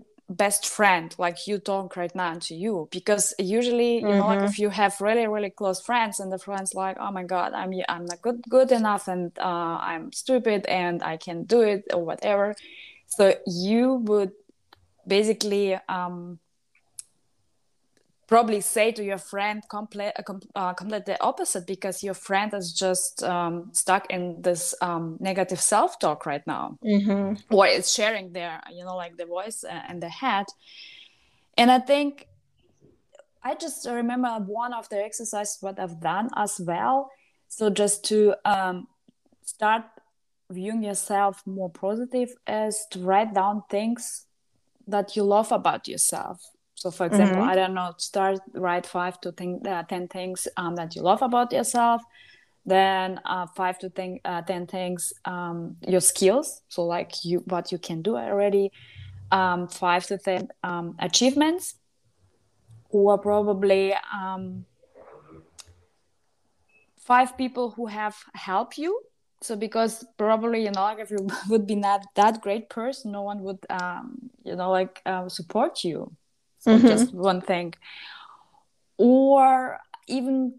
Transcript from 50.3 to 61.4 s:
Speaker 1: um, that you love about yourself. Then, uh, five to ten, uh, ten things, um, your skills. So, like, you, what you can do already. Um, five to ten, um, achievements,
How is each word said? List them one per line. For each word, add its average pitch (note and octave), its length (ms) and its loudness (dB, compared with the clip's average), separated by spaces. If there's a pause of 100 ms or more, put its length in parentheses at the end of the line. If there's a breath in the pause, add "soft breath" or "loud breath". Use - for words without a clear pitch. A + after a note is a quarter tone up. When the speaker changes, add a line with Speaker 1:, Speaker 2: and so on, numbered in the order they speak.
Speaker 1:
um, F3 200 -4
that E3 180 -8
you E3 80 -10
love G3+ 200 4
about B3 300 2
yourself. A#3 500 2 (640 soft breath)
Then, F#3+ 600 2
uh, F3+ 220 -4 (100)
five F#3 240 -2
to F#3+ 100 -8
ten, F#3 340 -8
uh, F3 180 -4
ten F3 260 -6
things, F3+ 440 -6 (120)
um, F3 520 -6 (120)
your F#3 120 4
skills. G#3+ 680 2
So, F3 160 -4
like, E3+ 400 -6
you, E3+ 220 -2
what F3+ 260 -4
you F3 60 -8
can E3 240 -8
do A3 140 -2
already. G3+ 540 0 (640 soft breath)
Um, F3+ 340 2
five F3+ 400 0
to G3 120 -6
ten, F#3+ 300 -4 (140)
um, E3+ 380 -6
achievements, C#4+ 720 2 (1160)